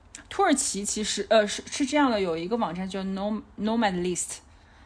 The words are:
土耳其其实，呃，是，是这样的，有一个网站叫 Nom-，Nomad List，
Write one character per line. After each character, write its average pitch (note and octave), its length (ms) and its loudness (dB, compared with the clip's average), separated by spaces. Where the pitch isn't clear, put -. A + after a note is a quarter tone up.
土 - 140 0
耳 E4+ 100 6
其 G3+ 320 -2
其 G#3+ 180 -2
实， G3+ 260 -2
呃， G#3+ 180 6
是， - 180 -6
是 - 200 -2
这 D4 120 0
样 C#4 140 4
的， G#3+ 80 2
有 E3+ 180 0
一 E3+ 100 -4
个 A3 100 -2
网 F3 180 -2
站 F#3+ 120 -6
叫 F#3+ 140 -6
Nom-，Nomad G3+ 920 -2
List， F3+ 460 -2